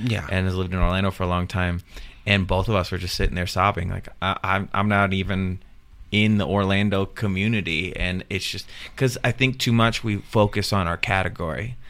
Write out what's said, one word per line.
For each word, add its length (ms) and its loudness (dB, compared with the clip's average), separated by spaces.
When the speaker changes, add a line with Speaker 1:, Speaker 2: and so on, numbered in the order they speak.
Speaker 1:
Yeah. 280 -2
Speaker 2:
and 160 0
has 100 0
lived 180 -2
in 60 -2
Orlando 320 2
for 100 -6
a 60 0
long 180 0
time. 360 -2
And 200 4
both 220 2
of 60 2
us 160 0
were 80 -4
just 160 -6
sitting 220 0
there 100 -2
sobbing. 420 0
Like, 200 -8
I, 220 0
I'm, 320 0
I'm 140 2
not 260 4
even 460 -2
in 280 4
the 80 2
Orlando 600 2
community, 920 -2
and 340 -4
it's 200 -4
just 160 -8
'cause 280 0
I 60 2
think 280 0
too 140 0
much 320 4
we 120 0
focus 560 2
on 140 2
our 100 0
category. 800 -2